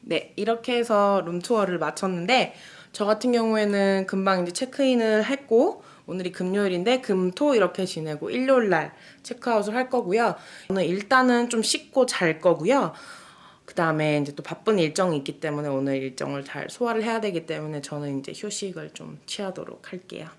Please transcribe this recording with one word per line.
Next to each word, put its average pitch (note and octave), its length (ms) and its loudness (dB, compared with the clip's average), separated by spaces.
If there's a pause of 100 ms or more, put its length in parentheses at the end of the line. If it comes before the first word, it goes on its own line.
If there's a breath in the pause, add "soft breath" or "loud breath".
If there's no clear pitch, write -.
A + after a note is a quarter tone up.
네, - 340 -4
이렇게 A3+ 400 -2
해서 G3+ 480 2
룸투어를 F3+ 540 0
마쳤는데 F3+ 760 0 (380 loud breath)
저 G#3 120 -4
같은 G#3+ 280 2
경우에는 G3+ 720 2
금방 F#3+ 360 2
이제 F3 100 -4
체크인을 A#3+ 720 2
했고 C4+ 580 2 (240 loud breath)
오늘이 F3+ 260 -6
금요일인데 F#3+ 680 0
금, F#3 300 2
토 C#4+ 240 2
이렇게 F#3 320 2
지내고 D#3 440 -6
일요일 B3+ 380 2
날 D#3 240 2 (300 loud breath)
체크아웃을 G#3+ 520 -2
할 B3+ 140 -2
거고요. A3 460 0 (340 loud breath)
저는 F#3+ 160 2
일단은 A#3+ 640 4
좀 A#3 140 0
씻고 - 440 2
잘 D#3+ 340 0
거고요. F3+ 520 2 (720 loud breath)
그 - 100 -20
다음에 D#3 440 2
이제 C#3+ 160 -2
또 - 80 -12
바쁜 G#3 380 0
일정이 E3 380 2
있기 C#3 200 -6
때문에 D3 300 -4
오늘 C3+ 280 0
일정을 C3+ 480 -6
잘 C#3+ 240 -10
소화를 A3+ 360 -2
해야 A3+ 160 -2
되기 F3 260 -4
때문에 D3+ 340 -6
저는 C#3+ 380 -6
이제 C3+ 160 -10
휴식을 F3+ 560 -10
좀 D#3 340 -16
취하도록 - 680 -10
할게요. F3+ 360 -14 (100)